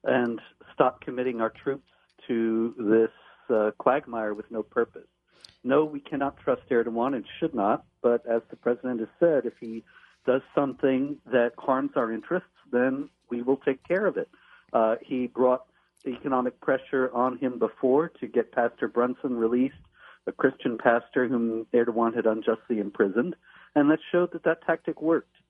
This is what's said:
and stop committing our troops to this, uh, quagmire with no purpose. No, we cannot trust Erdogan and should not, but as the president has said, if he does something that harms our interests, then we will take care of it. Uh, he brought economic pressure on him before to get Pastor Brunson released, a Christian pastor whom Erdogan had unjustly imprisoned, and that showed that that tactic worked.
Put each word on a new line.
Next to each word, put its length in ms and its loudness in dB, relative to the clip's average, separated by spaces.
and 360 0
stop 280 2
committing 400 -6
our 100 0
troops 380 -8
to 500 -2
this, 760 0
uh, 240 2
quagmire 560 -2
with 160 -14
no 120 -6
purpose. 440 -4
No, 200 4
we 140 -6
cannot 380 -6
trust 340 -2
Erdogan 460 0
and 80 -8
should 140 -4
not, 300 0
but 240 2
as 240 0
the 60 -16
president 440 -4
has 80 -6
said, 280 2
if 120 -6
he 240 -12
does 160 2
something 600 0
that 260 2
harms 380 -2
our 160 0
interests, 380 -6
then 380 0
we 120 -4
will 140 2
take 260 -4
care 240 -2
of 100 0
it. 120 -4
Uh, 280 2
he 260 -4
brought 380 0
economic 540 -4
pressure 520 -2
on 260 0
him 200 -4
before 520 0
to 80 -8
get 240 -2
Pastor 340 -2
Brunson 500 -2
released, 380 0
a 60 -6
Christian 460 -2
pastor 480 2
whom 480 -2
Erdogan 400 2
had 120 0
unjustly 520 0
imprisoned, 560 -2
and 160 4
that 100 2
showed 200 0
that 120 -12
that 220 0
tactic 340 -4
worked. 340 0